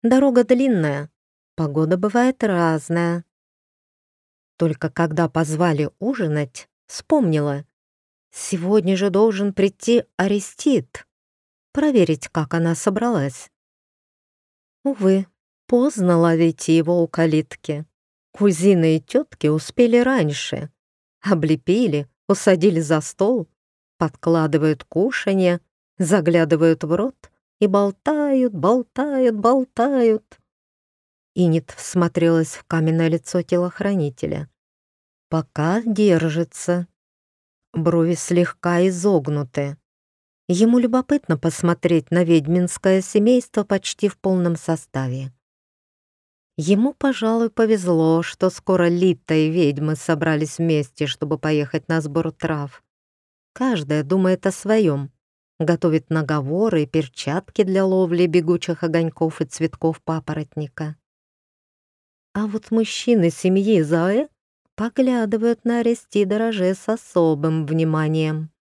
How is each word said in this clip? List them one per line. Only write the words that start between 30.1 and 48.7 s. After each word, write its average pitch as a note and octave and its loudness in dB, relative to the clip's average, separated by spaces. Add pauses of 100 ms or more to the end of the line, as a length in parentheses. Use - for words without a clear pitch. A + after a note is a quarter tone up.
Инет E3 0
всмотрелась E3 0
в - -20
каменное E3 0
лицо E3+ -2
телохранителя. F3 -4 (800)
Пока D#3+ -2
держится. F3 0 (840)
Брови E3 2
слегка F3 0
изогнуты. D3 -2 (680)
Ему A3 2
любопытно B3 0
посмотреть E3 0
на F3 2
ведьминское F3 2
семейство A3 0
почти - -4
в F#3+ -4
полном F3+ 0
составе. C3+ -6 (1200)
Ему, G3+ 0
пожалуй, A#3 -2
повезло, F3 2
что - -2
скоро F3 0